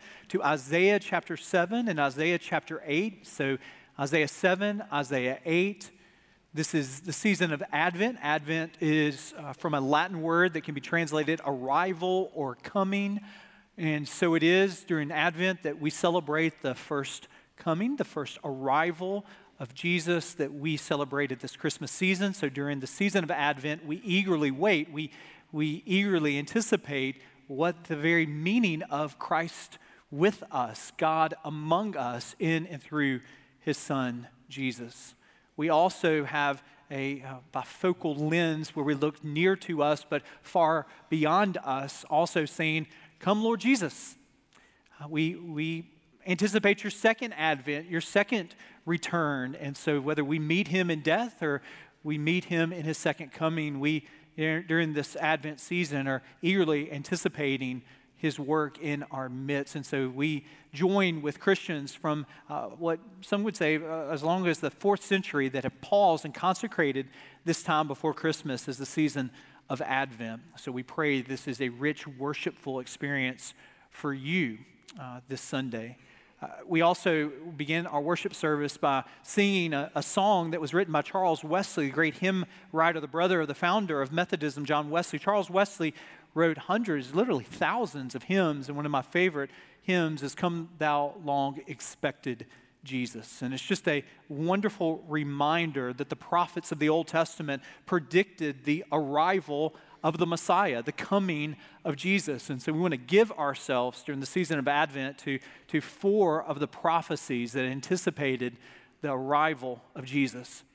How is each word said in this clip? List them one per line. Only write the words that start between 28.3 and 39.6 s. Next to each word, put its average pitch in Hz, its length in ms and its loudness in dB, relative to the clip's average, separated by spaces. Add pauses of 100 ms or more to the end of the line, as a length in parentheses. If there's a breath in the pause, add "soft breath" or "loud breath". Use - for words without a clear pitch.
of 143 360 -4
Christ - 600 -4 (320 loud breath)
with 180 420 2
us, 120 460 -4
God 160 340 2 (100)
among 160 540 0
us, 123 420 -6
in 165 280 2
and 156 160 -12
through 139 400 -2 (360 loud breath)
his 147 200 -2
Son, 123 480 -2 (240)
Jesus. 120 640 -8 (420 soft breath)
We 156 140 0
also 160 540 4
have 143 380 0 (280 loud breath)
a, 139 320 -6
uh, 135 140 -12 (180)
bifocal 151 760 -2
lens 160 460 0
where 151 80 0
we 151 80 2
look 147 320 0
near 165 320 2
to 160 260 -4